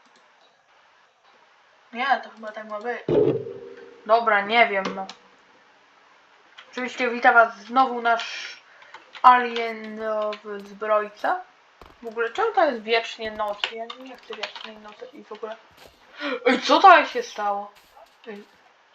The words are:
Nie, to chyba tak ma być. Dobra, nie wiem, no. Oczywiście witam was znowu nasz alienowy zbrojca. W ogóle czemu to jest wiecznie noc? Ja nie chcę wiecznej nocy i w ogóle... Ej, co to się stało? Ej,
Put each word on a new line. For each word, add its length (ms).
Nie, 320
to 60
chyba 220
tak 160
ma 120
być. 200
Dobra, 340
nie 280
wiem, 160
no. 120
Oczywiście 380
witam 240
was 220
znowu 460
nasz 600
alienowy 1400
zbrojca. 800
W 40
ogóle 240
czemu 220
to 120
jest 180
wiecznie 480
noc? 280
Ja 120
nie 320
chcę 180
wiecznej 420
nocy 360
i 120
w 80
ogóle... 240
Ej, 140
co 200
to 260
się 160
stało? 500
Ej, 180